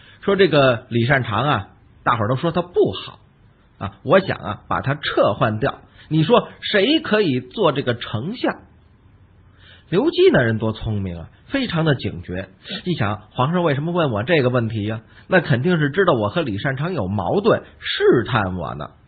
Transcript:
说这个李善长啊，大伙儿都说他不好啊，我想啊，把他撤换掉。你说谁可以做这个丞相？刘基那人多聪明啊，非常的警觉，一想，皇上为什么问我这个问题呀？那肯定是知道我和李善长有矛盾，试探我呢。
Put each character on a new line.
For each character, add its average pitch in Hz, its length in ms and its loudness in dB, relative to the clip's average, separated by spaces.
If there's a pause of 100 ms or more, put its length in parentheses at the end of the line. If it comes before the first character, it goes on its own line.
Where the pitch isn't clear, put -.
(220)
说 202 140 2
这 190 120 4
个 135 420 2
李 117 160 0
善 131 180 2
长 110 200 -2
啊， 131 240 -2 (360)
大 127 120 2
伙 107 100 -2
儿 - 40 0
都 135 60 0
说 165 160 -2
他 175 100 0
不 175 300 0
好 - 260 -12 (600)
啊， 104 240 -8
我 165 160 4
想 - 180 -2
啊， - 320 -10
把 92 120 0
他 135 120 -2
撤 151 400 0
换 110 240 0
掉。 131 220 -4 (300)
你 156 120 2
说 220 280 4 (120)
谁 233 380 2
可 214 240 0
以 131 160 0
做 160 320 0
这 139 100 -2
个 120 140 -2
丞 135 400 -8
相？ 294 180 -4 (1400)
刘 254 220 2
基 359 200 4
那 160 100 4
人 113 180 0
多 110 140 0
聪 107 280 -6
明 87 180 -6
啊， 80 100 -16 (180)
非 262 200 -4
常 160 180 -2
的 147 100 4
警 87 260 -8
觉， 90 280 -10 (340)
一 180 100 -4
想， 107 280 -2 (100)
皇 135 200 0
上 180 120 0
为 151 100 2
什 135 100 -2
么 170 80 -4
问 165 200 0
我 104 120 -2
这 156 180 2
个 123 80 2
问 120 200 0
题 107 140 -4
呀？ 110 180 -6 (260)
那 185 140 4
肯 123 200 0
定 175 160 2
是 151 120 0
知 190 160 2
道 170 80 4
我 104 160 0
和 - 120 -2
李 107 160 -4
善 135 200 -4
长 170 160 -4
有 110 140 -4
矛 104 340 -2
盾， 196 220 2 (160)
试 339 460 2
探 101 320 -2
我 67 180 -8
呢。 73 160 -12 (160)